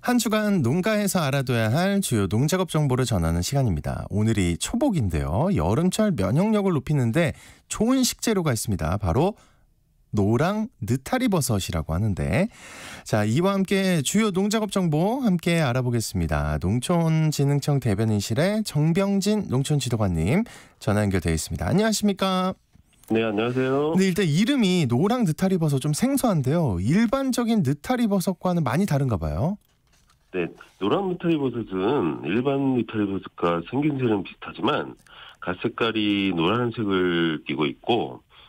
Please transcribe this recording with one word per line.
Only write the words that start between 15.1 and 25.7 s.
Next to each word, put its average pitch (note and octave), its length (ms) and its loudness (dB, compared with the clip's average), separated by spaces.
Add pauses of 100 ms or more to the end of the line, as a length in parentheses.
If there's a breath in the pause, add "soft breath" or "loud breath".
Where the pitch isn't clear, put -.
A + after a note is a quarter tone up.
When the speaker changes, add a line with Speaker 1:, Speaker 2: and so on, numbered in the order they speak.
Speaker 1:
함께 F3 400 2
알아보겠습니다. G#2+ 1000 0
농촌진흥청 C#3+ 1160 0
대변인실의 A2+ 840 0
정병진 G3 840 0
농촌지도관님 A#2+ 960 0 (340 loud breath)
전화 G#2 240 0
연결돼 F#2 280 0
있습니다. D#2+ 320 -4
안녕하십니까? F#3+ 920 0 (560)
Speaker 2:
네, A2+ 120 2
안녕하세요. B2+ 760 0
Speaker 1:
네, F#3+ 80 4
일단 F#3+ 180 0
이름이 F3+ 600 2
노랑 G3+ 380 2
느타리 F#3 340 0
버섯 D3 180 2